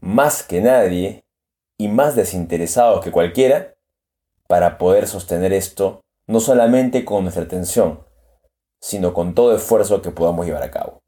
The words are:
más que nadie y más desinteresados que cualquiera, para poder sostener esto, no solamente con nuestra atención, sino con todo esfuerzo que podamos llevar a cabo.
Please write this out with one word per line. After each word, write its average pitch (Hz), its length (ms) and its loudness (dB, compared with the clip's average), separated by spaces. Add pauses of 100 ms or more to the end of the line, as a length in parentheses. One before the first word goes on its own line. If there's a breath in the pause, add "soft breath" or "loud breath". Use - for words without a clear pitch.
más 131 420 0
que - 180 -2
nadie 104 640 2 (540)
y 104 100 -4
más 135 260 0
desinteresados 92 880 0
que 87 80 -8
cualquiera, 127 640 0 (720)
para 87 320 2
poder 95 280 2
sostener 90 460 -4
esto, 95 480 -4 (260)
no 110 140 2
solamente 123 640 2
con 104 180 -2
nuestra 90 220 -6
atención, 87 600 -2 (760)
sino 92 340 -4
con 87 200 -4
todo 120 200 4
esfuerzo 104 480 0
que 87 80 -8
podamos 85 340 -2
llevar 78 200 -6
a - 80 -10
cabo. - 360 -10